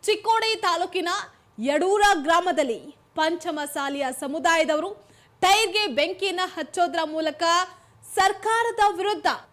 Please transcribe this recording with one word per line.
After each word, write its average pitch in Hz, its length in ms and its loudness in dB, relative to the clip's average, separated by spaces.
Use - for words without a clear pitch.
ಚಿಕ್ಕೋಡಿ 440 520 2
ತಾಲೂಕಿನ 359 540 -2
ಯಡೂರ 311 420 2
ಗ್ರಾಮದಲ್ಲಿ 311 640 0
ಪಂಚಮಸಾಲಿಯ 302 920 -4
ಸಮುದಾಯದವರು 320 760 0
ಟೈರ್‌ಗೆ 415 460 2
ಬೆಂಕಿಯನ್ನ 349 560 -2
ಹಚ್ಚೋದ್ರ 339 600 -2
ಮೂಲಕ 311 400 -4
ಸರ್ಕಾರದ 440 640 0
ವಿರುದ್ಧ 381 300 -2